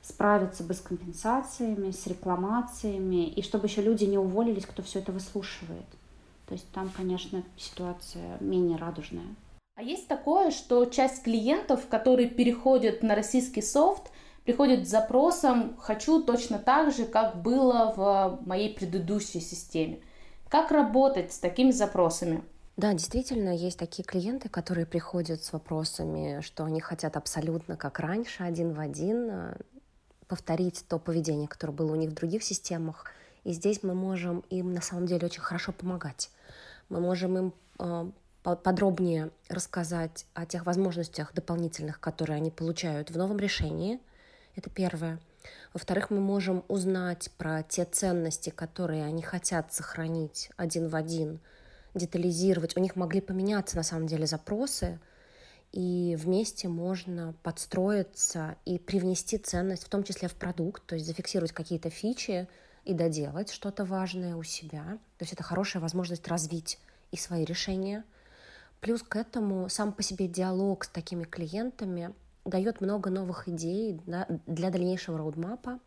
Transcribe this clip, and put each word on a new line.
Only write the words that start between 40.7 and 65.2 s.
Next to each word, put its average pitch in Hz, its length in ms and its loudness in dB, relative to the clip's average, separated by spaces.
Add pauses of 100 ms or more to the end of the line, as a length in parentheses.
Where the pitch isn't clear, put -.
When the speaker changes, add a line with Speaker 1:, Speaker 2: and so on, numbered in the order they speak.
Speaker 3:
дополнительных, 165 640 -4
которые 156 380 -2
они 160 120 0
получают 160 640 -4
в 165 60 -4
новом 196 200 0
решении. 190 600 -2 (560)
Это - 160 -10
первое. 165 480 -2 (540)
Во-вторых, 185 360 -2
мы 202 100 2
можем 196 500 2
узнать 180 680 0
про 160 240 -2
те 175 240 -2
ценности, 175 640 0
которые 160 560 -4
они 160 160 -2
хотят 170 520 -2
сохранить 160 840 -4
один 165 300 -2
в 160 80 -2
один, 160 440 -2 (540)
детализировать. 175 840 2
У 180 40 2
них 185 160 0
могли 185 260 0
поменяться, 196 560 -2
на 165 60 -2
самом 160 240 -2
деле, 156 180 0
запросы, 175 720 -4 (720)
и 180 460 0
вместе 185 520 0
можно 170 640 -4 (100)
подстроиться 185 1200 0
и 175 160 -2
привнести 185 580 0
ценность, 180 460 -2
в - 60 -18
том 202 140 0
числе 190 260 -4
в - 60 -10
продукт, 180 500 -4
то 165 100 -6
есть 156 100 -6
зафиксировать 165 460 -2
какие-то 165 380 -6
фичи 202 580 -4 (380)
и 196 80 -2
доделать 160 580 0
что-то 202 320 -6
важное 180 540 -4
у 165 60 -8
себя. 160 560 -10 (180)
То 175 60 -8